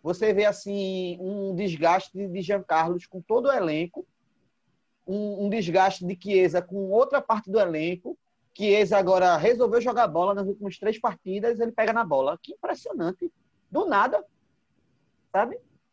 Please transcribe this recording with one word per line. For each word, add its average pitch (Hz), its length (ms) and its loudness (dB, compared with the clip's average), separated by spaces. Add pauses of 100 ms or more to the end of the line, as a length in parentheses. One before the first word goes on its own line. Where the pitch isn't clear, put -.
Você 175 320 0
vê, 202 100 2
assim, 190 760 -2
um 196 340 -6
desgaste 180 720 0
de 185 160 -8
Jean 196 200 -2
Carlos 165 440 0
com 185 160 -14
todo 247 240 0
o 277 60 4
elenco, 175 520 -2 (1000)
um, 202 400 -4
um - 20 0
desgaste 190 560 0
de 180 160 -6
Chiesa 185 400 2
com 190 300 -8
outra 254 320 4
parte 214 280 -2
do 208 100 2
elenco. 175 580 -2 (380)
Chiesa 202 420 4
agora 185 380 4
resolveu 233 440 2
jogar 233 280 2
bola 175 260 0
nas 196 140 -4
últimas 202 300 -8
três 220 220 -2
partidas, 208 600 -4
ele 226 120 -2
pega 220 200 0
na 233 120 0
bola. 147 380 0
Que 320 100 -18
impressionante! - 800 -6 (380)
Do 339 160 -2
nada, 214 360 2 (1080)
sabe? 240 280 -2 (340)